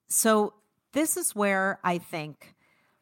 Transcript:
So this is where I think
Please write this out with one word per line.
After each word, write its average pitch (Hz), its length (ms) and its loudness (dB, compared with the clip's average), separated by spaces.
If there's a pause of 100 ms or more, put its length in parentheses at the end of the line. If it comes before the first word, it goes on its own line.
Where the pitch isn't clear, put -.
So 214 460 2 (380)
this 311 240 0
is 349 180 -4
where 196 480 0
I 180 160 0
think 156 560 -12 (480)